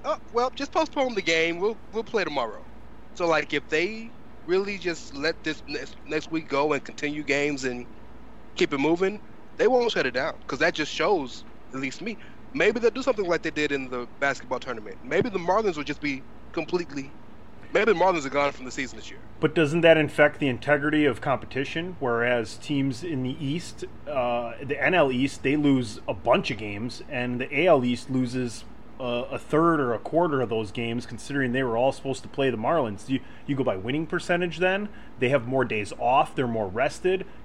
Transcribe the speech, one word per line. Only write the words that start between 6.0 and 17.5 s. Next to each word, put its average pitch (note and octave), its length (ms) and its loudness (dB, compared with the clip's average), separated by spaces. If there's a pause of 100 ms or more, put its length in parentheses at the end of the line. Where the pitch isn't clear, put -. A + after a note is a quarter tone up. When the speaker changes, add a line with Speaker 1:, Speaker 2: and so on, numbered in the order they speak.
Speaker 1:
next D3+ 260 -4
week D#3+ 180 -4
go D3 240 2
and C#3 100 0
continue D3 400 -6
games C#3+ 400 0
and B2 240 -4 (680)
keep - 180 2
it C#3 60 0
moving, F3 400 2 (380)
they F#3 100 6
won't A#3+ 240 4
shut E3 140 0
it B2 80 0
down, C3+ 220 -2 (100)
'cause C3+ 140 -4
that D#3+ 160 4
just D#3 180 -4
shows, D#3 500 0 (300)
at C3 60 -6
least C3+ 220 -6
me, G#3 140 -6 (380)
maybe G#3 260 4
they'll A3+ 120 4
do B3+ 120 -6
something G#3+ 220 2
like E3+ 160 2
they D#3+ 100 -2
did D3+ 200 0
in C3+ 180 -2
the B2 180 -4 (120)
basketball C3 400 -2
tournament. A2+ 440 -8
Maybe D#3+ 260 0
the F#3+ 100 -4
Marlins F#3 360 2
will D3 80 -4
just C#3 180 -6
be C#3 200 -4 (300)
completely, E3 600 -4 (640)